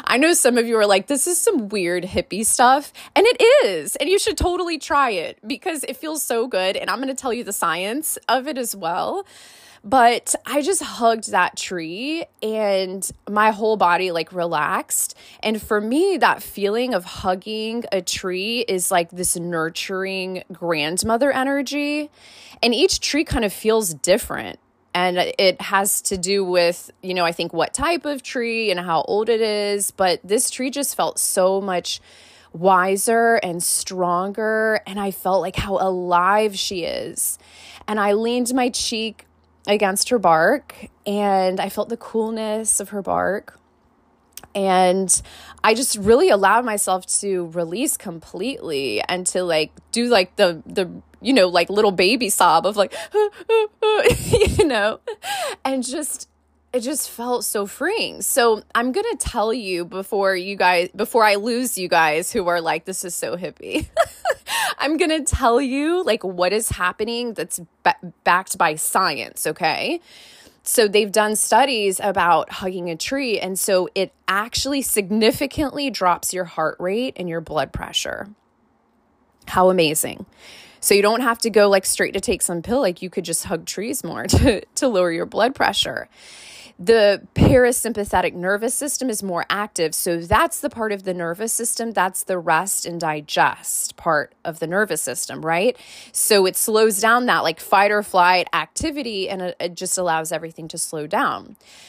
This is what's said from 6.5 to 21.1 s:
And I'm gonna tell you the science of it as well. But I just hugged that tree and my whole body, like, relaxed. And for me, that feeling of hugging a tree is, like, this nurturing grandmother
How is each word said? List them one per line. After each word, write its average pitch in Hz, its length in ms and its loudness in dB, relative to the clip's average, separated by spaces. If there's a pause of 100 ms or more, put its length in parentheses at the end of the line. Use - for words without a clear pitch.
And 175 140 -6
I'm 208 100 -4
gonna 262 140 -4
tell 254 180 -6
you 240 140 -6
the 190 80 -8
science 190 640 -4 (100)
of 254 200 0
it 285 100 -6
as 233 180 -6
well. 180 500 -4 (580)
But 240 520 4 (100)
I 294 160 0
just 339 220 -2
hugged 226 480 0
that 185 240 2
tree 196 680 -6 (180)
and 196 680 -2 (200)
my 214 220 4
whole 214 260 0
body, 180 340 2
like, 165 220 -4
relaxed. 170 840 -2 (260)
And 214 200 -2
for 208 180 0
me, 302 380 0
that 214 260 2
feeling 226 500 -2
of 175 120 -2
hugging 220 840 -4
a 185 100 0
tree 190 640 -4
is, 185 240 -2
like, 175 200 0
this 180 260 -4
nurturing 185 1120 -6
grandmother 185 800 0